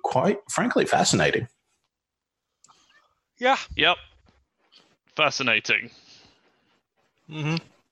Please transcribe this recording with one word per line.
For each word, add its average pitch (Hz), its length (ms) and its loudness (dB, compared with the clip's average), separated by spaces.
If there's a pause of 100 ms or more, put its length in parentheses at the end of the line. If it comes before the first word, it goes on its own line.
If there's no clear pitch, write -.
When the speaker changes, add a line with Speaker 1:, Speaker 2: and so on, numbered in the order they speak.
Speaker 1:
quite, 185 360 0 (120)
frankly, 240 360 0
fascinating. - 600 2 (1900)
Speaker 2:
Yeah. 254 200 2 (180)
Speaker 3:
Yep. 165 220 2 (1160)
Fascinating. 117 760 -2 (1400)
Speaker 4:
Mm-hmm. 156 260 -4 (360)